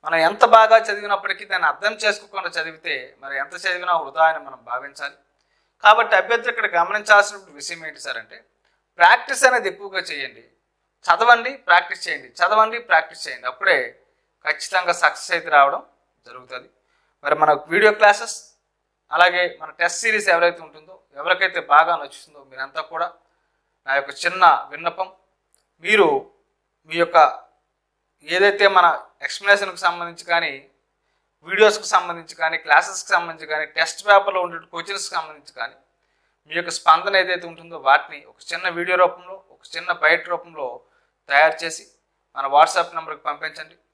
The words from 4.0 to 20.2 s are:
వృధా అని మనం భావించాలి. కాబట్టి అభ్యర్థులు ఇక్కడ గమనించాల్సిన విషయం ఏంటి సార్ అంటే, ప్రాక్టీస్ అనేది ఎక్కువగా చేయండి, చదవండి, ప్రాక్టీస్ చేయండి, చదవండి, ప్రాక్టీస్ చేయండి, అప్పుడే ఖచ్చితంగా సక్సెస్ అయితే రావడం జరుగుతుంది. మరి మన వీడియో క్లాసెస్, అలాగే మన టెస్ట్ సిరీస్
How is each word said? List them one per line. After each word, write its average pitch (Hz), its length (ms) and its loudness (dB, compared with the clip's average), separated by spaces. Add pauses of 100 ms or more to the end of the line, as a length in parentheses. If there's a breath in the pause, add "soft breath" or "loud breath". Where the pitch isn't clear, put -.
వృధా 160 280 0
అని 160 140 -6
మనం 135 140 -18 (100)
భావించాలి. 139 480 -10 (680)
కాబట్టి 226 360 6
అభ్యర్థులు 233 340 -2
ఇక్కడ 214 140 -4 (100)
గమనించాల్సిన 202 600 2 (220)
విషయం 170 280 -14
ఏంటి 151 180 -18
సార్ 123 160 -10
అంటే, 110 160 -20 (600)
ప్రాక్టీస్ 247 500 2
అనేది 226 220 0
ఎక్కువగా 190 380 -10
చేయండి, 131 340 -12 (640)
చదవండి, 226 440 4 (160)
ప్రాక్టీస్ 180 380 2
చేయండి, 147 240 -10 (100)
చదవండి, 220 380 0 (120)
ప్రాక్టీస్ 160 360 -2
చేయండి, 123 260 -10
అప్పుడే 180 260 0 (680)
ఖచ్చితంగా 175 480 -4 (100)
సక్సెస్ - 320 -2
అయితే 165 220 -8
రావడం 139 240 4 (440)
జరుగుతుంది. 123 440 -18 (540)
మరి 147 180 0
మన 151 100 4 (220)
వీడియో 208 260 6
క్లాసెస్, 208 380 2 (800)
అలాగే 180 280 2 (180)
మన 156 80 -16 (100)
టెస్ట్ 170 260 -4
సిరీస్ 214 300 -2